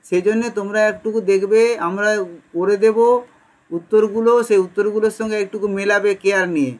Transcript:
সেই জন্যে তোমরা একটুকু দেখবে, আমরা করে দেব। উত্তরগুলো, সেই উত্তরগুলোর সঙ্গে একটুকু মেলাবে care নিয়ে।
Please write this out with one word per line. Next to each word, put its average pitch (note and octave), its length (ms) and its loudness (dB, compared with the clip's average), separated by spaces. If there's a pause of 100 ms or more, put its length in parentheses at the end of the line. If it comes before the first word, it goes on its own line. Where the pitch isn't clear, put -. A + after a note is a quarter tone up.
সেই F3+ 220 -2
জন্যে A3+ 220 0
তোমরা G#3 300 -6 (120)
একটুকু G#3+ 300 -6
দেখবে, G3 400 2 (180)
আমরা G3 300 -2 (440)
করে F#3+ 240 0
দেব। A3 200 2 (760)
উত্তরগুলো, G#3+ 600 0 (120)
সেই G#3+ 220 2
উত্তরগুলোর G#3+ 540 -2
সঙ্গে A3 240 -4
একটুকু G3+ 240 -6
মেলাবে G3+ 480 0
care F#3+ 340 0
নিয়ে। C#3+ 300 0